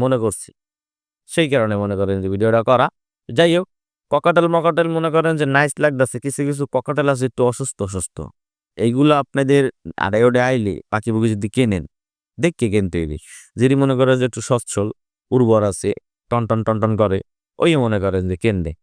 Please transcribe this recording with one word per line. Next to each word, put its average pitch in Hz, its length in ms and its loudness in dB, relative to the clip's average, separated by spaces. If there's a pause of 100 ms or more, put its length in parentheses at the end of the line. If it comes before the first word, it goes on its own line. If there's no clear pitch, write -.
মনে 131 220 2
করছি, - 260 -4 (800)
সেই 165 240 0
কারণে 110 300 2
মনে 101 160 -4
করেন 98 240 -2
যে 95 100 -4
ভিডিওটা 110 360 2
করা। 127 180 4 (420)
যাই 165 280 2
হোক, 185 80 -2 (460)
ককাটেল 170 440 2
মকাটেল 165 320 0 (100)
মনে 160 180 -2
করেন 160 240 2
যে 151 60 0 (100)
নাইস 143 180 2 (100)
লাগতেছে, 131 420 0
কিছু 139 240 -6
কিছু 143 140 -4 (120)
ককাটেল 143 380 -2
আছে 127 160 -6
একটু - 120 -4 (100)
অসুস্থ - 280 -8 (100)
অসুস্থ, 92 300 -8 (580)
এইগুলো 131 360 2 (100)
আপনাদের 139 400 0 (420)
আড়ে 101 220 0
ওডে 123 220 2
আইলে 110 240 0 (180)
পাখি 113 220 -4
পুখি 110 200 0
যদি 104 220 -6
কেনেন, 104 280 0 (540)
দেখকে 139 360 0
কিনতে 95 260 0
হইবে। 78 180 -4 (420)
যদি 131 220 4
মনে 135 180 2
করেন 131 220 4
যে 123 80 0
একটু 117 200 -10
সচ্ছল, 107 380 -2 (440)
উর্বর 113 300 4 (100)
আছে, 101 180 -6 (420)
টনটন 117 340 0
টনটন 110 260 0 (100)
করে, 95 180 0 (400)
ওই 170 120 4 (120)
মনে 107 200 0
করেন 92 260 0
যে 92 140 -4
কেনবে 92 280 0 (120)